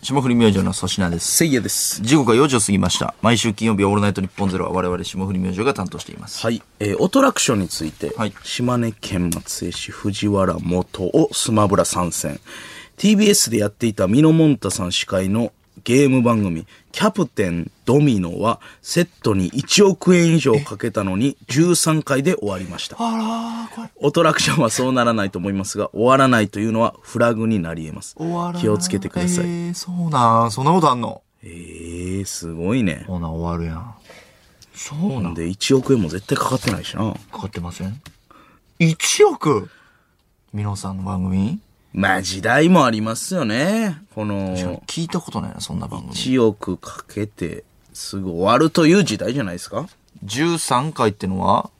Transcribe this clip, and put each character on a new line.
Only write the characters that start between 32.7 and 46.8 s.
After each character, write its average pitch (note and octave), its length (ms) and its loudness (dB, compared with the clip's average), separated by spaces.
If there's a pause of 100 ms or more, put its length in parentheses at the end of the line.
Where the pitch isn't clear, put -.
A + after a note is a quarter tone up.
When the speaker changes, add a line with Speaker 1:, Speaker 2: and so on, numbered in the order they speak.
Speaker 2:
い B2+ 80 0
ね。 D#2+ 240 -4
Speaker 1:
ほ F2+ 100 -6
な、 E2 100 -6
終 E2 160 -6
わ E2+ 140 -4
る E2+ 60 -4
や D#2+ 100 -6
ん。 G#2+ 200 -12 (800)
そ - 220 -14
う D3+ 240 -2
な F2+ 100 -4
ん。 E2+ 40 -8
Speaker 2:
で、 E2+ 140 -4
一 G2+ 260 0
億 C3 180 4
円 A#2+ 80 4
も F2 80 0
絶 F2 180 -8
対 C#3 120 -2
か - 120 -2
か C3 40 -2
っ B2+ 60 -2
て - 100 -4
な F2 100 -4
い D#2+ 40 -12
し - 120 -10
な。 G#2 180 -2 (180)
Speaker 1:
か - 80 -14
か G2 80 -10
っ - 20 -10
て - 100 -10
ま F2 120 -10
せ F#2 120 -12
ん？ G#2+ 160 -8 (800)
一 E3 460 4
億？ G3 440 2 (840)
ミ G#2 100 -4
ノ G#2 140 -4
さ F#2+ 160 -8
ん F#2+ 60 -8
の F#2+ 40 -8
番 F#2+ 220 -4
組？ G2 340 0 (380)
Speaker 2:
ま G2 180 2
あ、 F#2 80 -2
時 F#2+ 200 -6
代 C#3 260 4
も E3+ 180 6
あ A#2 40 2
り A2 100 -2
ま A2 140 -4
す - 200 -8
よ E3 100 -2
ね。 E3+ 580 -2 (140)
こ G#2+ 80 -6
の、 G2 320 -4
Speaker 1:
確 F#2 80 -4
か F2+ 80 -4
に F2 60 -10 (100)
聞 - 160 -6
い D#3+ 40 -10
た F3+ 120 -4
こ - 100 -16
と A2 100 -6
な - 100 -8
い - 40 -14
な、 - 60 -12
そ - 140 -10
ん F2+ 40 -4
な - 80 -6
番 G#2+ 140 -10
組。 - 120 -14
Speaker 2:
一 B2+ 280 0
億 G2+ 360 0
か - 300 -16